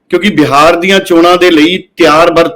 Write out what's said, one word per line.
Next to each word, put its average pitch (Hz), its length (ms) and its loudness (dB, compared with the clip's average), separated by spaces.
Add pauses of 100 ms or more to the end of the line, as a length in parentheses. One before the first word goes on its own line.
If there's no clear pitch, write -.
(100)
ਕਿਉਂਕਿ 180 200 -2
ਬਿਹਾਰ 151 460 0
ਦੀਆਂ 190 240 0
ਚੋਣਾਂ 175 360 0
ਦੇ 175 140 2
ਲਈ 165 260 0 (200)
ਤਿਆਰ 165 360 0
ਬਰ 165 240 0